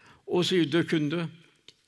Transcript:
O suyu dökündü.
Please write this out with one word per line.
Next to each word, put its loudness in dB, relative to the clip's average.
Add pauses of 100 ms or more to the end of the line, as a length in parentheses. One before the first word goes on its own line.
(260)
O 0
suyu 2
dökündü. 0 (600)